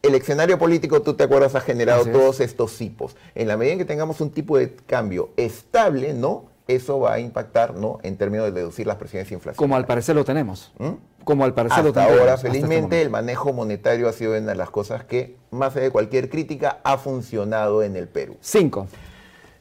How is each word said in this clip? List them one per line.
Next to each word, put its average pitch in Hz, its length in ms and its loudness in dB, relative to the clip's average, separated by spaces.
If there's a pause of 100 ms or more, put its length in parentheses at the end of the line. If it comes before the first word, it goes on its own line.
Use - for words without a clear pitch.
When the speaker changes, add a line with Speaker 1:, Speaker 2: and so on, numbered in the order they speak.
Speaker 1:
el 143 100 4
escenario 156 460 2
político, 160 420 4
tú 147 140 0
te - 80 2
acuerdas, 135 320 4
ha 131 40 2
generado 120 420 2
Speaker 2:
Así 117 100 2
es. 123 40 0
Speaker 1:
todos 131 240 6
estos 120 420 -2
hipos. - 360 -10 (160)
En 110 140 -2
la 107 100 0
medida 131 160 2
en 185 60 -4
que 180 60 -2
tengamos 156 360 -4
un 151 80 -2
tipo 151 300 0
de 127 160 -2
cambio 104 640 -4
estable, 139 760 0
¿no? 135 420 -4 (120)
Eso 127 320 0
va 113 140 2
a 113 60 -2
impactar, 117 560 -2
¿no? 104 280 -6
en 95 140 -8
términos 104 280 -2
de 104 60 -2
reducir 90 340 -6
las 104 120 -4
presiones 95 340 -10
inflacionarias. - 260 -12
Speaker 2:
Como 139 200 2
al 127 80 0
parecer 127 320 0
lo 139 80 2
tenemos. 131 520 -6
Speaker 1:
¿Mm? - 460 -10
Speaker 2:
Como 139 220 2
al 127 80 0
parecer 120 280 2
lo 151 100 4
Speaker 1:
Hasta 110 100 2
Speaker 2:
tenemos 120 180 8
Speaker 1:
ahora, 123 140 6
Speaker 2:
hasta 131 140 -2
este 127 120 0
Speaker 1:
felizmente, 160 220 0
Speaker 2:
momento. 165 240 0
Speaker 1:
el 135 40 -4
manejo 123 440 -4
monetario 117 560 0
ha - 20 -2
sido 110 260 -2
una 107 140 -4
de 95 40 -2
las 90 140 -6
cosas 104 360 -6
que, 123 320 -6 (120)
más 135 280 -4
allá 135 80 0
de 131 60 0
cualquier 123 380 0
crítica, 147 540 -6
ha 135 140 0
funcionado 107 840 -2
en 98 120 -4
el 87 140 -10
Perú. 67 320 -8
Speaker 2:
Cinco. 127 460 0 (720)